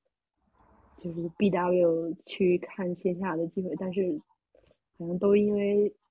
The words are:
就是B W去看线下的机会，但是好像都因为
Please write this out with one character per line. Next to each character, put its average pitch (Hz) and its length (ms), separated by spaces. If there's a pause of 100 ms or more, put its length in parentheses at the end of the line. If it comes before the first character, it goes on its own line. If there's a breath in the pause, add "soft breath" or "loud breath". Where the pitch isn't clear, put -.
(960)
就 170 160
是 170 240
B 202 140
W 175 640 (100)
去 180 320
看 180 380
线 175 240
下 185 160
的 165 120
机 190 140
会， 180 160
但 185 160
是 180 260 (800)
好 170 80
像 180 140
都 202 160
因 208 180
为 202 400 (180)